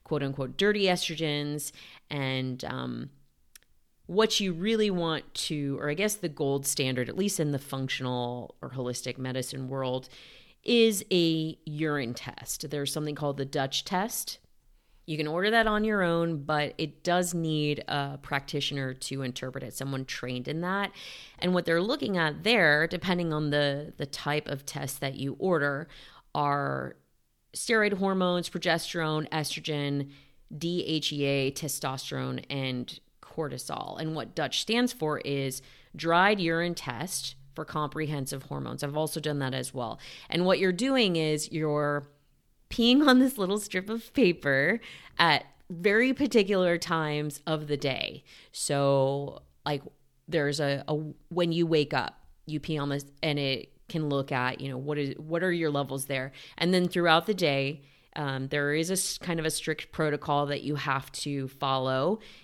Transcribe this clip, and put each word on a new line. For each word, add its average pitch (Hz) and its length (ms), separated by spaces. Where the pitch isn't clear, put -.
quote 147 200
unquote 139 340
dirty 208 280
estrogens. 151 840
And, 131 560
um, 127 440
what 220 320
you 190 140
really 214 360
want 165 440
to, 139 460
or 147 100
I 151 40
guess 208 220
the 175 140
gold 139 360
standard, 127 440
at - 80
least 196 220
in 147 120
the 135 80
functional 123 1000
or 135 100
holistic 123 460
medicine 131 500
world, 131 400
is 226 480
a 160 540
urine 147 480
test. - 560
There's 143 220
something 151 240
called 143 220
the 135 80
Dutch 139 400
test. - 540
You 156 80
can 151 120
order 180 240
that 226 160
on 208 180
your 208 180
own, 170 400
but 147 340
it 151 240
does 175 320
need 156 540
a 139 300
practitioner 139 760
to 135 280
interpret 131 420
it, - 100
someone 135 300
trained 123 460
in 156 120
that. 190 300
And 180 140
what 180 100
they're 170 180
looking 214 360
at 151 260
there, 165 440
depending 175 440
on 151 180
the, 147 460
the 143 100
type 147 440
of 139 160
test 139 340
that 135 160
you 135 240
order, 151 480
are 139 640
steroid 208 380
hormones, 180 560
progesterone, 165 800
estrogen, 143 800
D 170 300
H 156 280
E 143 100
A, 139 280
testosterone, 131 1000
and 131 500
cortisol. - 800
And 160 120
what 135 220
Dutch - 240
stands 240 320
for 151 280
is 139 420
dried 180 460
urine 165 340
test - 600
for 160 80
comprehensive 147 800
hormones. 135 400
I've 143 140
also 156 240
done 147 180
that 131 140
as 127 200
well. 120 260
And 175 160
what 180 140
you're 185 140
doing 233 420
is 156 340
you're 147 600
peeing 247 380
on 254 120
this 262 180
little 202 220
strip 190 300
of 226 240
paper 170 640
at 160 280
very 208 440
particular 190 640
times 151 680
of 151 220
the 147 100
day. 139 460
So, 139 920
like, 147 180
there's 147 320
a, 139 280
a, 151 80
when 170 220
you 170 140
wake 156 280
up, - 260
you 151 140
pee 156 180
on 143 120
this, 139 160
and 151 180
it 135 320
can 156 200
look 139 220
at, 127 300
you 135 80
know, 127 80
what 143 200
is, 139 200
what 160 260
are 185 80
your 165 200
levels 139 340
there? 135 260
And 175 160
then 180 140
throughout 170 380
the 214 80
day, 139 480
um, 135 320
there 143 260
is 165 160
a 190 40
s-, - 240
kind 165 220
of 156 60
a 156 60
strict - 400
protocol 147 560
that 143 160
you 147 120
have 135 380
to 139 340
follow 135 720